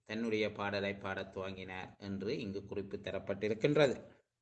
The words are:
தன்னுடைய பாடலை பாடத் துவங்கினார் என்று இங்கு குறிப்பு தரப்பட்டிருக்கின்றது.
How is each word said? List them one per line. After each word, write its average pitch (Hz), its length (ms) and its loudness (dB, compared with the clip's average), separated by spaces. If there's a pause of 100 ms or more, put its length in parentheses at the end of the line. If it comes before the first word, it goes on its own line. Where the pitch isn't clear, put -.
தன்னுடைய 107 460 2
பாடலை 101 440 0
பாடத் 95 420 -4
துவங்கினார் 92 600 -6
என்று 101 420 -2
இங்கு 98 260 -6
குறிப்பு 98 320 -4
தரப்பட்டிருக்கின்றது. 107 1160 2 (280)